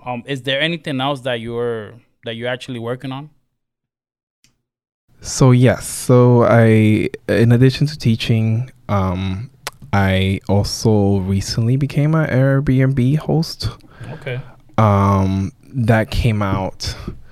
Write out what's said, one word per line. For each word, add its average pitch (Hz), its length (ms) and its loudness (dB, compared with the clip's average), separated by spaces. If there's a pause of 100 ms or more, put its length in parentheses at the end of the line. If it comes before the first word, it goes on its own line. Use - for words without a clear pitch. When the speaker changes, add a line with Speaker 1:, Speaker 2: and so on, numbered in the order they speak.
Speaker 1:
um, 120 220 -8
is 135 160 -8
there 135 180 -4
anything 160 400 -6
else 135 200 -4
that 120 200 -4
you're, 117 540 -6 (300)
that 113 100 -8
you're 117 140 -8
actually 123 320 -8
working 127 320 -8
on? 147 180 -14 (1900)
Speaker 2:
So - 280 2
yes, 123 360 4
so 123 580 4
I, 110 640 4 (180)
in 110 240 4
addition 131 340 4
to 147 120 -8
teaching, 113 720 0 (180)
um, 95 640 -4 (420)
I 95 560 0
also 101 680 2
recently 98 580 -2
became 147 380 0
an 156 160 0
Airbnb 135 880 2
host. 151 500 -4 (440)
Speaker 1:
Okay. 131 280 -10 (380)
Speaker 2:
Um, 98 720 2 (200)
that 110 380 2
came 107 320 0
out, 95 540 -4 (360)